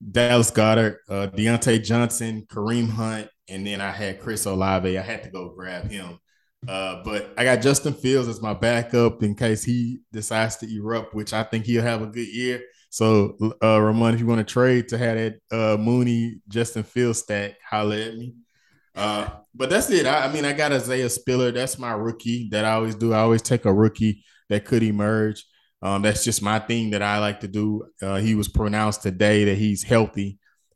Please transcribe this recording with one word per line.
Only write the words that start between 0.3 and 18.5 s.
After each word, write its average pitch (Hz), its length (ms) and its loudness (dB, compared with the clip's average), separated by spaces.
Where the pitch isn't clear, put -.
Goedert, 110 480 4
uh, 98 200 -4
Deontay 113 560 0
Johnson, 113 640 -2
Kareem 113 400 -2
Hunt, 110 400 -6
and 98 180 -10
then 101 140 -6
I 98 100 -6
had 95 300 -8
Chris 110 260 -6
Olave. 95 500 0
I 95 60 -4
had 107 220 -10
to 92 60 -18
go 92 180 -14
grab 90 420 -12
him. 87 280 -14
Uh, 92 360 -8
but 104 340 -6
I 120 60 2
got 123 180 4
Justin 139 320 2
Fields 127 340 0
as 107 140 -8
my 107 100 -4
backup 117 720 2
in 104 120 0
case 110 300 0
he 123 360 -2
decides 110 440 -2
to 113 140 -12
erupt, 110 440 -6
which 107 180 -6
I 110 100 -2
think 110 220 -4
he'll 117 180 2
have 117 200 -2
a 110 40 -6
good 110 220 -8
year. 123 340 -4
So, 110 460 4
uh, 110 180 6
Ramon, 113 340 4
if 117 60 0
you 117 60 0
wanna 113 180 2
trade 123 440 2
to 113 100 -4
have 117 180 0
that, 113 180 -4
uh, 110 280 2
Mooney, 117 680 0
Justin 113 340 -4
Fields 117 380 -2
stack, 101 340 -6
holla 107 300 -2
at 113 160 -8
me. 120 200 -12